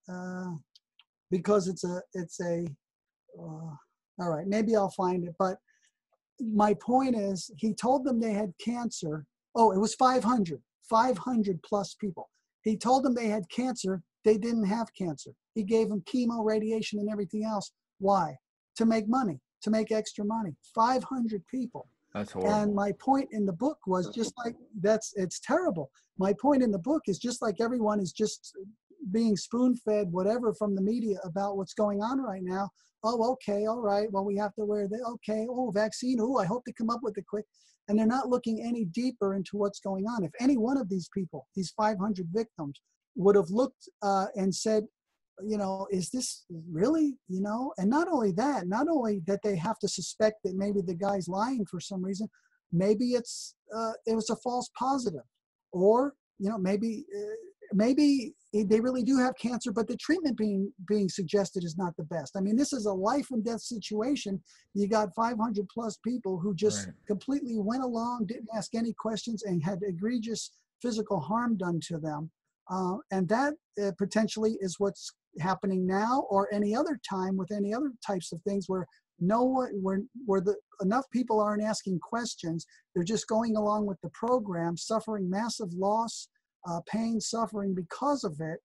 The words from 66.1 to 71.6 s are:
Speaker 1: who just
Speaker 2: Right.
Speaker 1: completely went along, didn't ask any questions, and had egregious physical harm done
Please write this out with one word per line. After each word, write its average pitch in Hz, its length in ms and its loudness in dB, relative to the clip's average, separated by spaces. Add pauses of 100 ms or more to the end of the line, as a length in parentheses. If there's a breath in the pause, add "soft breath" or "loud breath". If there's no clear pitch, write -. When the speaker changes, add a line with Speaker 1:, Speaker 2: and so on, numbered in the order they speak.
Speaker 1:
who 202 140 -2
just 202 320 0
Speaker 2:
Right. 175 100 -14 (100)
Speaker 1:
completely 240 540 -2
went 233 240 -2
along, 233 420 -2
didn't 226 260 -10
ask 220 220 -6
any 226 180 -2
questions, 214 520 -6
and 175 180 0
had 185 220 -2
egregious 214 640 -4 (320 soft breath)
physical 214 380 -2
harm 226 360 0
done 175 220 -2 (100)